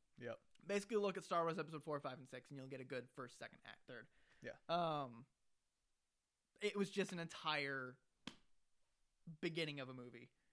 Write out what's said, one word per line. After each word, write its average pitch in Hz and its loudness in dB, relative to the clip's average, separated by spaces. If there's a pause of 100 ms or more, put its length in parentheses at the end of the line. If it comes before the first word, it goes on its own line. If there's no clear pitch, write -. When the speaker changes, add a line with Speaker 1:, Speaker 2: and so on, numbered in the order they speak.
(220)
Speaker 1:
Yep. 117 -2 (280)
Speaker 2:
basically 202 4
look 202 6
at 175 -4
Star 170 6
Wars 165 4
Episode 156 -2
four, 147 0
five, 131 -2
and 127 -12
six, 127 -8
and 143 -8
you'll 131 -8
get 135 -6
a 135 -6
good 131 -2
first, 123 -8
second - -10
act, 113 -12
third. 120 -10 (360)
Speaker 1:
Yeah. 120 -4 (160)
Speaker 2:
Um, 147 2 (1400)
it 202 2
was 202 2
just 196 2
an 180 -2
entire 143 0 (1400)
beginning 160 0
of 127 -4
a 131 -8
movie. 123 -10 (240)